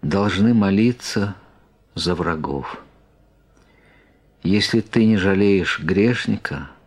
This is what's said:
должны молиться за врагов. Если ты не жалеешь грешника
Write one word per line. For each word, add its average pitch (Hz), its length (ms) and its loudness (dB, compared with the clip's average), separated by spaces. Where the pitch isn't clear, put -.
должны 101 500 0
молиться 104 800 0
за 87 180 -4
врагов. 78 680 -6
Если 104 380 2
ты 110 240 2
не 110 120 4
жалеешь 98 640 2
грешника 90 920 -2